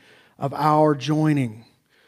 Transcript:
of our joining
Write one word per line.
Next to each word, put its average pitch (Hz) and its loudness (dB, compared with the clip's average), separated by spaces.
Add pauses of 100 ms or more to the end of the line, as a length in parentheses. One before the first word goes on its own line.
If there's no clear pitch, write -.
(380)
of 139 -6
our 151 2
joining 139 -2 (440)